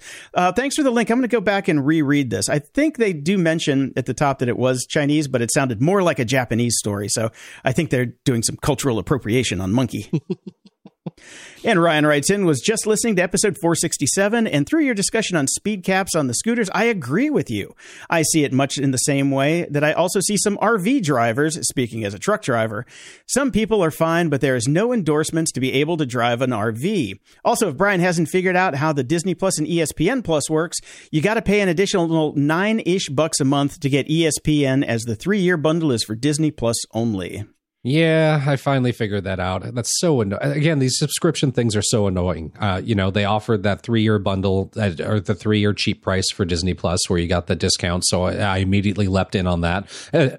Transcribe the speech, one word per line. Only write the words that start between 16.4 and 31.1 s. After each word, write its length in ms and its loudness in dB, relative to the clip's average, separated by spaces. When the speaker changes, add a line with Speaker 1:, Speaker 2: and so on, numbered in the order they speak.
Speaker 1:
I 120 0
agree 440 0
with 220 -2
you. 240 -6
I 120 2
see 240 2
it 80 -2
much 240 0
in 140 0
the 60 -2
same 320 0
way 400 0
that 140 0
I 80 2
also 300 0
see 160 0
some 240 0
R 160 2
V 240 0
drivers, 680 0
speaking 380 -4
as 80 -4
a 60 -12
truck 220 -2
driver. 440 -2
Some 240 0
people 320 0
are 80 2
fine, 380 0
but 100 0
there 160 2
is 120 -2
no 260 0
endorsements 580 -2
to 80 -6
be 140 0
able 240 0
to 80 -2
drive 360 0
an 120 0
R 180 -2
V. 480 -4
Also, 260 2
if 80 -6
Brian 220 2
hasn't 300 2
figured 260 0
out 200 2
how 180 0
the 100 -2
Disney 320 -2
Plus 240 -2
and 80 -2
E 140 0
S 100 -2
P 180 0
N 120 -2
Plus 280 2
works, 280 0